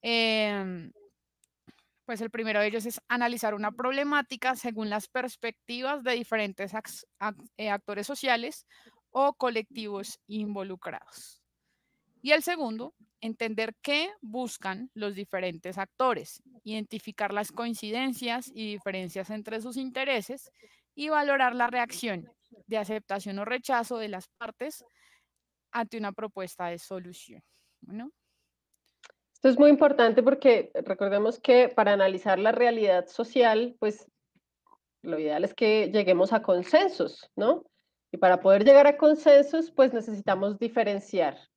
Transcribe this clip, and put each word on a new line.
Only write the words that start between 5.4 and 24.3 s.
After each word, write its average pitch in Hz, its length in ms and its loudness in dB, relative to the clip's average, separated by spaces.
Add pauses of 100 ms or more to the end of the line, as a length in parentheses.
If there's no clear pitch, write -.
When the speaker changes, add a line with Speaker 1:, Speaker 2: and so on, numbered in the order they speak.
Speaker 1:
de 247 100 -2
diferentes 208 600 -6
ax-, - 320 -14 (140)
ac-, 208 280 -10 (100)
eh, 214 120 -6
actores 202 380 -6
sociales 262 580 -4 (460)
o 269 220 0
colectivos 214 920 -6
involucrados. 196 1160 -12 (800)
Y 269 80 0
el 311 100 4
segundo, 269 540 -8 (260)
entender 220 640 -6
qué 302 260 -2 (100)
buscan 226 760 -10
los 208 180 -8
diferentes 185 640 -8
actores, 196 640 -4 (220)
identificar 214 680 -8
las 208 200 -4
coincidencias 233 1000 -8
y 220 200 -10
diferencias 190 580 -10
entre 214 320 -10
sus 240 160 -12
intereses 262 760 -6 (440)
y 294 140 -8
valorar 277 440 0
la 240 140 -2
reacción 233 640 -6 (360)
de 220 100 -4
aceptación 202 640 -8
o 202 60 -8
rechazo 240 520 -4
de 220 100 -8
las 190 200 -12 (100)